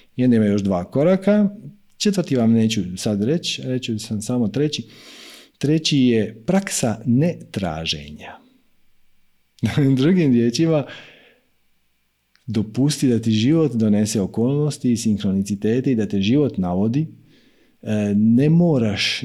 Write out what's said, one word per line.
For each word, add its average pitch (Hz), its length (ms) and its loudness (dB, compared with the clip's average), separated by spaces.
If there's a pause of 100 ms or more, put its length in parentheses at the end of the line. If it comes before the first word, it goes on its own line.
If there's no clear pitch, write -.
(160)
I 127 80 0
onda 123 120 4
ima 110 100 4
još 101 160 2
dva 95 300 -2
koraka. 190 580 2 (480)
Četvrti 190 380 -2
vam 113 160 2
neću 110 460 0
sad 104 260 -2
reći, 147 380 -4
reću 127 380 -6
sam 104 220 -6
samo 123 260 -2
treći. 135 400 -4 (720)
Treći 156 420 0
je 117 460 2
praksa 180 600 -2
netraženja. 82 1400 -4 (1160)
<laughs> 135 360 2
Drugim 156 360 4
riječima, 131 520 2 (1600)
dopusti 120 600 0
da 117 120 2
ti 113 120 0
život 135 420 2
donese 107 480 0
okolnosti 131 720 -2
i 113 60 2
sinhronicitete 104 960 0
i 127 40 2
da 107 120 0
te 98 140 -2
život 127 360 0
navodi. 101 500 -2 (720)
E, 104 340 -2
ne 117 340 4
moraš, 151 760 0